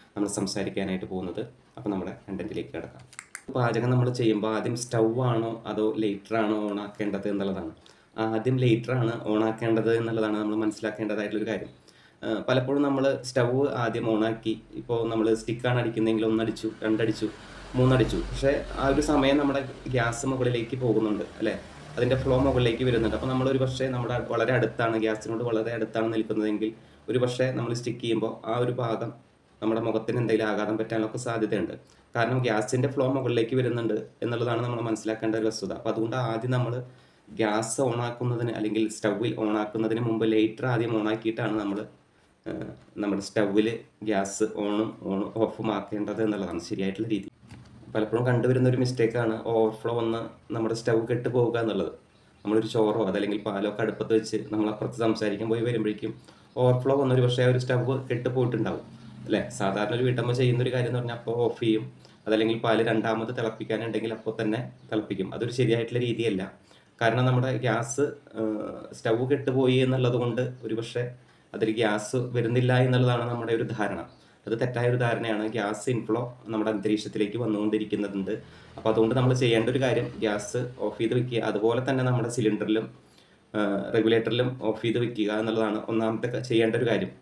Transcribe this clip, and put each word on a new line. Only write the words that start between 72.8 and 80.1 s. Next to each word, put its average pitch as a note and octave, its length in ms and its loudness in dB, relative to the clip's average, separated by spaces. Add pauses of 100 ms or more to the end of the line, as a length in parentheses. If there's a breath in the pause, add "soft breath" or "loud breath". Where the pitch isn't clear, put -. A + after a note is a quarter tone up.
നമ്മുടെ A#2 260 -4
ഒരു A2+ 140 0
ധാരണ. F#2+ 300 -4 (460 loud breath)
അത് A2+ 120 -2
തെറ്റായ B2 320 0
ഒരു B2 80 2
ധാരണയാണ്. A2+ 520 0
ഗ്യാസ് G#2+ 400 -2
ഇൻഫ്ലോ A#2 320 0 (260)
നമ്മുടെ A2 240 0
അന്തരീക്ഷത്തിലേക്ക് G#2 640 0
വന്നുകൊണ്ടിരിക്കുന്നുണ്ട്. G#2 960 -2 (400 loud breath)
അപ്പോൾ - 180 -2
അതുകൊണ്ട് A2+ 240 4
നമ്മൾ B2+ 180 4
ചെയ്യേണ്ട A#2+ 360 4
ഒരു B2+ 100 2
കാര്യം A#2+ 280 2 (120)